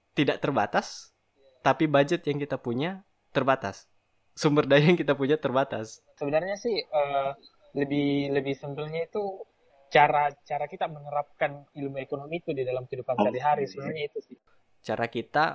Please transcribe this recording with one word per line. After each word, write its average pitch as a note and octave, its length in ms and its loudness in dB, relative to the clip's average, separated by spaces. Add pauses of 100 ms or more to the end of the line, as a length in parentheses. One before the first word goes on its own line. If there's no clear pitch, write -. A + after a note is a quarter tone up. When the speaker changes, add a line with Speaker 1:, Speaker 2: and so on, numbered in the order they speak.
(160)
Speaker 1:
tidak - 240 2
terbatas, - 720 -2 (480)
tapi D3+ 320 2
budget C#3+ 320 2
yang C#3+ 160 -2
kita C#3+ 160 -4
punya D3 480 -4 (320)
terbatas. B2+ 500 0 (460)
Sumber D3 320 4
daya C#3+ 260 8
yang F3 80 8
kita D3+ 140 0
punya C3+ 240 2
terbatas. B2 680 -2 (140)
Speaker 2:
Sebenarnya D#3+ 400 -2
sih, G3+ 240 -2
eh, C#3 520 0 (440)
lebih, C#3+ 560 0
lebih C#3 240 -2
simpelnya D#3 500 -8
itu G3 380 -8 (460)
cara, D3 400 4 (120)
cara D3 240 -6
kita F#3 200 -6
menerapkan C#3+ 880 -6
ilmu C#3 260 -8
ekonomi D3 400 -8
itu E3 140 -6
di C3+ 100 -4
dalam B2+ 220 -4
kehidupan B2+ 280 -6
Speaker 3:
Oke. A#2+ 140 0
Speaker 2:
sehari-hari, C#3 380 0
sebenarnya D3 420 -8
itu - 160 -12
sih. - 140 -20 (420)
Speaker 1:
Cara A#2 260 -4
kita B2 500 -2